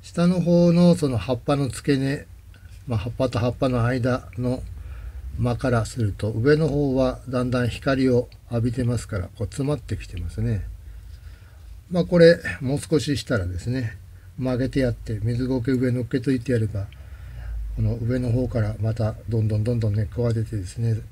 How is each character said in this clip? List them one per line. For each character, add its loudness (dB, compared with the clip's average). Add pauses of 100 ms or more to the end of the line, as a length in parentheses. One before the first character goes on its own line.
下 0
の 4
方 6
の 8
そ 2
の 0
葉 0
っ -2
ぱ 0
の 0
付 0
け 0
根、 -4 (600)
ま -2
あ、 0
葉 -6
っ -10
ぱ 0
と -2
葉 2
っ -6
ぱ 0
の 2
間 0
の -2 (760)
間 0
か -2
ら 2
す -10
る 2
と、 -4
上 4
の 2
方 0
は 2
だ 0
ん -2
だ 2
ん 0
光 2
を 2 (200)
浴 0
び 2
て -2
ま 2
す -6
か -4
ら、 -4
こ -14
う -2
詰 -4
ま 0
っ -6
て -6
き -10
て -10
ま -6
す -6
ね。 0 (1200)
ま 2
あ、 2
こ 2
れ、 10 (220)
も 0
う -2
少 0
し 0
し -4
た 0
ら 0
で -4
す -6
ね、 -2 (400)
曲 0
げ 0
て 0
や 2
っ -2
て、 -6
水 0
苔 0
上 2
乗 0
っ -2
け -2
と 0
い 2
て -2
や 4
れ 0
ば、 -4 (880)
こ -2
の 2
上 -2
の 0
方 2
か 0
ら -2
ま 0
た -2 (140)
ど 2
ん 2
ど 0
ん 0
ど 0
ん 0
ど 0
ん 0
根 2
っ -2
こ -2
が 2
出 0
て -6
で -4
す -10
ね 0 (100)